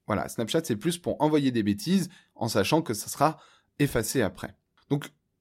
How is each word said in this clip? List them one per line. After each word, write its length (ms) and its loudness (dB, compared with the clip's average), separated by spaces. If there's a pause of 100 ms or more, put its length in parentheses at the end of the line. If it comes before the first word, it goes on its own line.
voilà, 220 -2
Snapchat, 360 -2
c'est 120 -2
plus 220 -4
pour 240 -4
envoyer 280 4
des 120 2
bêtises 480 0 (240)
en 140 -4
sachant 340 2
que 100 -6
ça 160 -8
sera 300 0 (400)
effacé 420 0
après. 340 -4 (360)
Donc, 160 -2 (340)